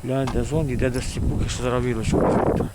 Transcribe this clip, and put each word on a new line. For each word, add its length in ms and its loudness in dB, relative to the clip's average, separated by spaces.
Лянда 360 0
зонд 260 0
йде 200 0
до 120 -2
сипухи, 460 0
ще 140 -4
зараз 220 0
вилочку. 360 2
Так. 540 2